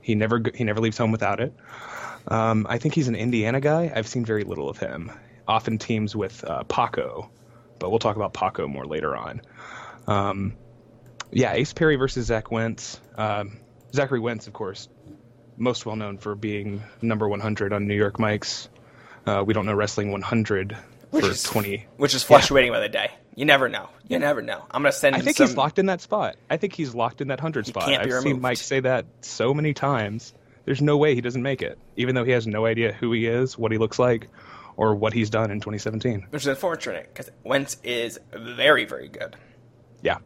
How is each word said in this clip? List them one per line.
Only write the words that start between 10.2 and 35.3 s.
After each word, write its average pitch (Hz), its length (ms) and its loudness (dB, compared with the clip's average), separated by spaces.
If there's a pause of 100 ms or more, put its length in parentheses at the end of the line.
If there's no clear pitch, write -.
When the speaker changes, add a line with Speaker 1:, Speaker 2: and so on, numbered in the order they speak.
Speaker 1:
yeah, 120 220 2
Ace 123 180 0
Perry 156 240 4
versus 131 300 -2
Zach 113 240 -2
Wentz. 113 500 -4 (160)
Um, 104 420 -4 (360)
Zachary 131 260 2
Wentz, 113 260 -4
of 101 60 -20
course, 98 360 -10 (680)
most 120 300 -2
well 107 100 -6
known 104 220 -8
for 104 160 -6
being 104 480 -6 (200)
number 110 260 0
one 101 120 -2
hundred 104 320 -2
on 101 160 0
New 104 80 0
York 101 220 2
Mics. 107 500 -2 (580)
Uh, 101 200 2
We 110 80 2
Don't 101 120 0
Know 107 80 0
Wrestling 104 380 0
one 98 100 -4
hundred 104 540 0 (340)
Speaker 2:
Which 294 140 2
Speaker 1:
for 190 60 4
Speaker 2:
is, 135 120 -4
Speaker 1:
twenty. 101 440 -2 (100)
Speaker 2:
which 139 180 2
is 127 80 -2
Speaker 1:
Yeah. - 60 -4
Speaker 2:
fluctuating 135 440 8
by 117 80 2
the 104 80 0
day. 107 220 -2 (240)
You 127 100 -4
never 139 240 6
know. 98 200 -6 (160)
You 127 100 -4
Speaker 1:
Yeah. 131 40 2
Speaker 2:
never 139 240 2
know. - 280 -8
I'm 131 120 -2
gonna 139 100 6
send 139 240 4
Speaker 1:
I - 40 0
think - 160 2
Speaker 2:
some 294 120 8
Speaker 1:
he's 123 80 -2
locked 143 220 0
in 190 80 4
that 185 140 0
spot. 175 360 -2 (140)
I 143 80 2
think 196 160 -2
he's 135 200 -4
locked 120 260 -2
in 139 80 -4
that 131 120 -4
hundred 147 260 -4
Speaker 2:
He 120 60 -10
Speaker 1:
spot. - 160 -2
Speaker 2:
can't 135 160 2
be 127 80 0
Speaker 1:
I've 127 80 0
seen 139 100 0
Speaker 2:
removed. 127 120 -2
Speaker 1:
Mike 127 160 0
say 135 220 -2
that 127 260 0 (160)
so 120 320 0
many 151 200 0
times. 113 600 -2 (300)
There's 139 180 0
no 147 160 4
way 147 160 6
he 120 80 0
doesn't 123 200 -4
make 131 200 -2
it, - 160 -8 (180)
even 123 180 0
though 123 100 2
he 127 80 2
has 117 140 2
no 110 200 0
idea 113 260 2
who 117 200 -2
he 117 140 0
is, 123 320 0
what 110 140 0
he 110 60 0
looks 110 200 0
like, 120 300 2 (480)
or 107 180 4
what 107 180 0
he's 110 180 2